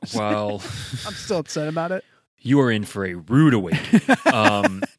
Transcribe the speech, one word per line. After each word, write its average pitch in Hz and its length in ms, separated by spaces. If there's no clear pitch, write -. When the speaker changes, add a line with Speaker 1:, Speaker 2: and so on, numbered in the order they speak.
Speaker 1:
Well, 107 460
Speaker 2:
I'm 208 80
still - 240
upset 151 280
about 165 240
it. 185 140
Speaker 1:
You 139 220
are 127 100
in 107 140
for 98 220
a 90 80
rude 123 400
awakening. 104 480
Speaker 2:
<laughs> - 100
Speaker 1:
Um, 202 560